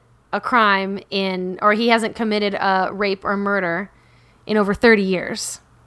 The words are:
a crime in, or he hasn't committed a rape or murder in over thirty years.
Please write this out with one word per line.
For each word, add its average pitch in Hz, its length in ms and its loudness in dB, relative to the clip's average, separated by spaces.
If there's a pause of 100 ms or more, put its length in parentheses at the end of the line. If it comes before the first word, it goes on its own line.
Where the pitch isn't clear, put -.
(340)
a 202 60 -2
crime 202 580 2 (120)
in, 185 500 -4
or 208 140 4
he 233 140 0
hasn't 226 280 2
committed 208 380 0
a 190 360 0
rape 196 320 -4
or 202 140 -2
murder 196 540 -2 (560)
in 220 100 0
over 202 180 2
thirty 220 280 4
years. - 580 -4 (260)